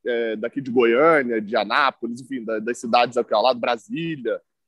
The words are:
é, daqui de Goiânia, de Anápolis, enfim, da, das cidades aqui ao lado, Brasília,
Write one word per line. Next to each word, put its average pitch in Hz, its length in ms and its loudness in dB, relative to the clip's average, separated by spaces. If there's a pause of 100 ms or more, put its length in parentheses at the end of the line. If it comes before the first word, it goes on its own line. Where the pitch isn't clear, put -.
é, 117 300 -2
daqui 117 240 -6
de 127 100 -8
Goiânia, 120 720 4
de 107 140 -6
Anápolis, 117 680 0
enfim, 123 220 -10
da, 110 160 -4
das 117 180 -6
cidades 120 400 2
aqui 117 160 -2
ao 107 80 4
lado, 123 180 2
Brasília, 123 840 -4 (260)